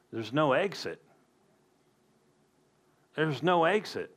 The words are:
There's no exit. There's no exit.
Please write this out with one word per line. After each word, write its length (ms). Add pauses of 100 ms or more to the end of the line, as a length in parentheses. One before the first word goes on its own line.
(120)
There's 220
no 200
exit. 480 (2250)
There's 280
no 220
exit. 520